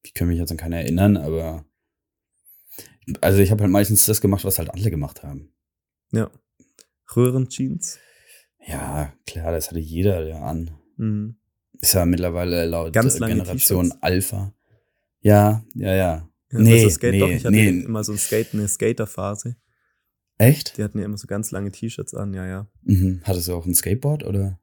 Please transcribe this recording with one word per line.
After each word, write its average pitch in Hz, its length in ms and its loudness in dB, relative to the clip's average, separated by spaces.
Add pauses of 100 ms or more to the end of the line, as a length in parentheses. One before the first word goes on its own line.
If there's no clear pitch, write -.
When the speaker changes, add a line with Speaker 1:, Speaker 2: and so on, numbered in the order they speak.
Speaker 1:
ich - 120 -20
kann 85 140 -2
mich 85 100 0
jetzt 85 120 -4
an 82 60 -6
keine 85 200 -6
erinnern, 92 400 2
aber 80 480 -6 (1600)
also 95 180 4
ich 98 120 6
hab 107 100 2
halt 101 100 2
meistens 101 360 4
das 107 140 0
gemacht, 98 240 0
was 95 140 -2
halt 85 120 -8
alle 104 200 -4
gemacht 73 320 -6
haben. 71 300 -16 (600)
Speaker 2:
Ja. 113 180 -2 (840)
Röhrenjeans? 127 840 -2 (680)
Speaker 1:
Ja, 71 460 -6 (140)
klar, 82 260 -6
das 82 180 -4
hatte 85 100 -6
jeder 80 460 0
ja 80 160 -10
an. 82 280 -6 (260)
Speaker 2:
Mhm. 107 400 -4 (440)
Speaker 1:
Ist - 140 0
ja 90 100 4
mittlerweile 87 640 0
laut, 82 260 -4
Speaker 2:
Ganz 120 240 2
Speaker 1:
äh, - 40 -6
Speaker 2:
lange 113 140 0
Speaker 1:
Generation 92 540 0
Speaker 2:
T-Shirts. - 140 -6
Speaker 1:
Alpha. 95 520 -2 (680)
Ja, 104 440 6 (100)
ja, 98 200 -2
ja. 85 340 -2 (220)
Speaker 2:
Ja, 120 100 -4
Speaker 1:
Nee, 113 240 10
Speaker 2:
das 104 100 6
Skate, - 180 0
Speaker 1:
nee, 98 80 4
Speaker 2:
doch, 95 100 4
ich 82 140 -4
hatte 101 120 4
Speaker 1:
nee. 107 120 6
Speaker 2:
immer 104 360 -2
so 107 80 -6
ein 104 60 -6
Skate, 110 360 -2
eine 104 140 -2
Skaterphase. 107 880 -4 (840)
Speaker 1:
Echt? 143 400 4
Speaker 2:
Die 104 60 -4
hatten 104 140 -6
ja 95 60 -6
immer 104 140 -8
so - 80 -16
ganz 101 240 -6
lange 98 220 -8
T-Shirts - 420 -10
an, 101 180 -6
ja, 92 140 -8
ja. 95 200 -10 (160)
Speaker 1:
Mhm. 92 420 2
Hattest 90 240 -2
du 90 60 -4
auch 85 120 -8
ein 90 80 -2
Skateboard 143 500 -2
oder 98 380 -4